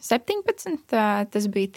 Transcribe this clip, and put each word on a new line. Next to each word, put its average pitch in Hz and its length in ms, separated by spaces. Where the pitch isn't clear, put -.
septiņpadsmit, 381 880
ā, 220 160
tas 208 240
bija 196 220